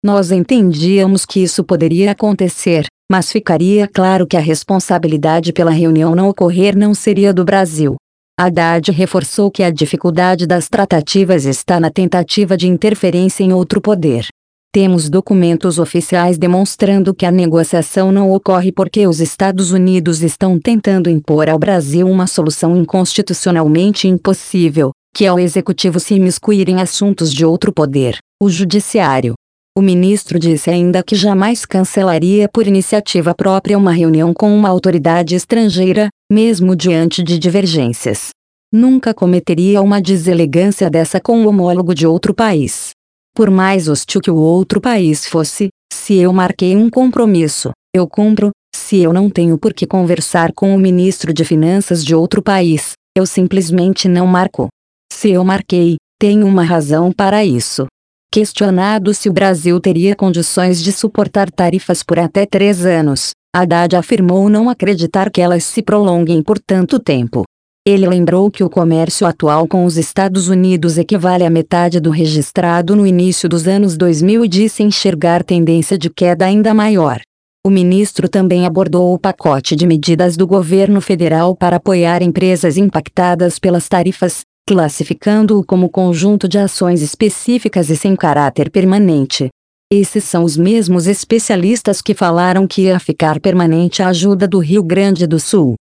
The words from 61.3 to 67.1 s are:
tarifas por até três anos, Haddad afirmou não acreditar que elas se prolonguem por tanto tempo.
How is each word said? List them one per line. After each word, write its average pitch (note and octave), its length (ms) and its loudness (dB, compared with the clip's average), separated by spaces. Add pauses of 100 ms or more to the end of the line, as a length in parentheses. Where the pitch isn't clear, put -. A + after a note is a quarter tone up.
tarifas F3 540 -2
por E3+ 160 0
até F3 260 0
três G3 400 0
anos, D#3 440 0 (260)
Haddad F3 400 0
afirmou F#3+ 540 2
não G#3+ 200 2
acreditar G3 600 -2
que F#3+ 100 -4
elas F3 240 0
se - 180 -6
prolonguem F3 640 0
por G#3+ 160 -2
tanto F#3+ 400 0
tempo. B2 440 -2 (440)